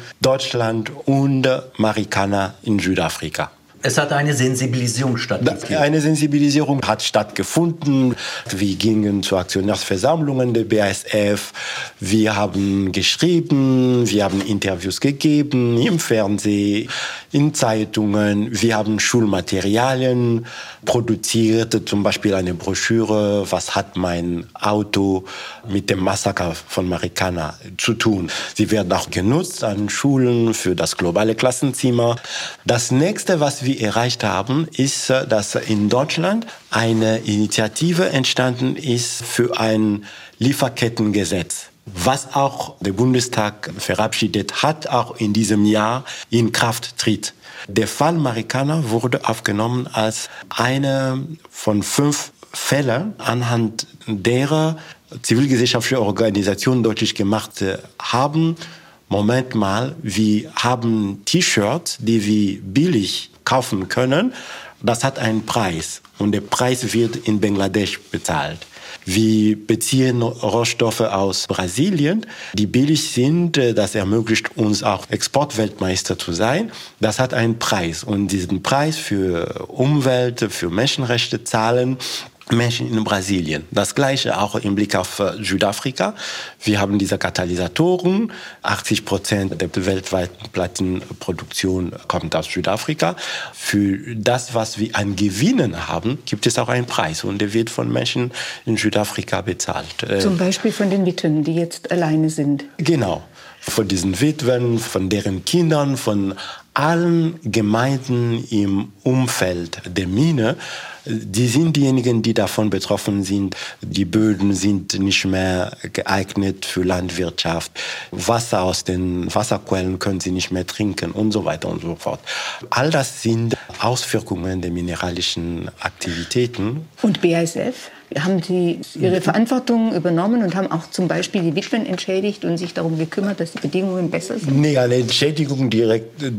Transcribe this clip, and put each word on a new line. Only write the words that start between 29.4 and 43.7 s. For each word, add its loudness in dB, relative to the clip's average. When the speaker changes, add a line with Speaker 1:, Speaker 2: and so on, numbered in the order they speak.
Speaker 1:
an -2
Schulen 4
für 0
das -2
globale 2
Klassenzimmer. 2
Das 0
nächste, 2
was 0
wir 0
erreicht 0
haben, 0
ist, 0
äh, 2
dass 0
in 0
Deutschland 0
eine 2
Initiative 0
entstanden 0
ist -2
für 0
ein 2
Lieferkettengesetz, 0
was -2
auch 0
der -2
Bundestag 0